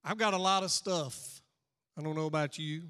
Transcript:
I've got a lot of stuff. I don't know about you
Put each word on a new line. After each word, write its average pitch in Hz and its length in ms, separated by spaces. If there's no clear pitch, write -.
I've 208 160
got 208 160
a - 20
lot 190 240
of 190 80
stuff. - 720
I 151 60
don't 156 120
know 156 120
about 151 320
you 156 300